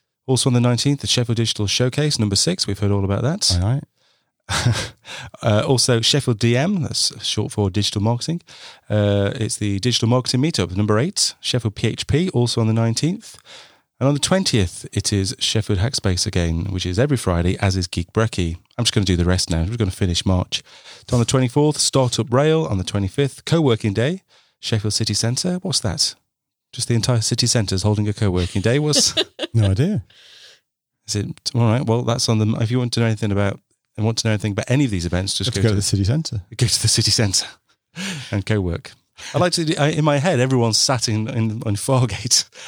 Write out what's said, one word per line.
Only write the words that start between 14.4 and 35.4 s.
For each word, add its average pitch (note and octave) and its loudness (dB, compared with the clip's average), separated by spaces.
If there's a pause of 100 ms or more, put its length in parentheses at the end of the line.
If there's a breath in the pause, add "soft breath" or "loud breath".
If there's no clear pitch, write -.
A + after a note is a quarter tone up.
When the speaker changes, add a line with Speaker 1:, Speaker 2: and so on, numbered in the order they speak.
Speaker 1:
it - -2
is F#2+ 0
Sheffield G#2 0
Hackspace F2+ 0
again, E2+ 0
which F#2 -4
is F2+ -2
every C#3 2
Friday, F2 0
as F#2+ 2
is F#2 -2
Geek - -6
Brekkie. F#2 0 (200)
I'm A#2 -2
just - 0
gonna G2+ 2
do F2+ 2
the E2+ 2
rest F2+ 0
now. E2 0
We're A2 -4
gonna G2+ -2
finish F2 -2
March. - 0 (480 loud breath)
On B2 2
the A2+ 2
twenty-fourth, C#3 2
Startup A#2+ 0
Rail. D#3 2
On G2+ -2
the F#2 -2
twenty-fifth, G#2 -2
Co-working A#2+ 2
Day, C#3 -2 (380 soft breath)
Sheffield G#2+ -2
City - -2
Centre. C3 -2
What's F3 -2
that? - -2 (560)
Just - -6
the A#2+ 2
entire A#2 2
city A#2+ 0
centre G#2 2
is F#2 -2
holding G#2 2
a G#2 -2
co-working F2+ 0
day. A#2+ 2
What's D3+ 0 (220)
Speaker 2:
<laughs> - -10
No G2+ 4
idea. C#3 0 (1000 loud breath)
Speaker 1:
Is G#2+ -4
it? - -6
All A#2 2
right. A#2 2
Well, A#2 2
that's A#2+ -2
on A2 2
the, G#2+ 4 (140)
if G#2+ 0
you B2+ 2
want B2 -2
to A#2 0
know A2+ 4
anything A2 0
about G2+ 0 (360)
and G#2+ -2
want A2+ 0
to - -2
know A2 2
anything G#2 0
about G2 -4
any C#3 4
of A2+ -2
these F2 -2
events, F2+ -2
just F#2+ -2